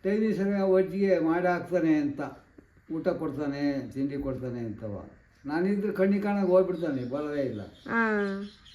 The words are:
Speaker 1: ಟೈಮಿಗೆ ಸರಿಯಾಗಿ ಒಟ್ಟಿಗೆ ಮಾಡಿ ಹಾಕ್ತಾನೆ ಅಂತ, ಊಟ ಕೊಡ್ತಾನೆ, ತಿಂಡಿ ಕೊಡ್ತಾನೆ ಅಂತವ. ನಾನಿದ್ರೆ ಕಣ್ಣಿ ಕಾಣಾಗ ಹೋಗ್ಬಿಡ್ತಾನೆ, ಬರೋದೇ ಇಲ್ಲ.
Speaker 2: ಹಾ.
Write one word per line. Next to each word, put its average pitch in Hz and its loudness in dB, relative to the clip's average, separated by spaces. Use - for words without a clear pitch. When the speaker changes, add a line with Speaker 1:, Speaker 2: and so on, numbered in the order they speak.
Speaker 1:
ಟೈಮಿಗೆ 214 2
ಸರಿಯಾಗಿ 196 2
ಒಟ್ಟಿಗೆ 190 4
ಮಾಡಿ 170 2
ಹಾಕ್ತಾನೆ 170 2
ಅಂತ, 143 -2
ಊಟ 160 -2
ಕೊಡ್ತಾನೆ, 143 -2
ತಿಂಡಿ 135 -4
ಕೊಡ್ತಾನೆ 123 -6
ಅಂತವ. 104 -8
ನಾನಿದ್ರೆ 196 0
ಕಣ್ಣಿ 196 2
ಕಾಣಾಗ 202 0
ಹೋಗ್ಬಿಡ್ತಾನೆ, 170 2
ಬರೋದೇ 147 -4
ಇಲ್ಲ. 107 -4
Speaker 2:
ಹಾ. 202 -2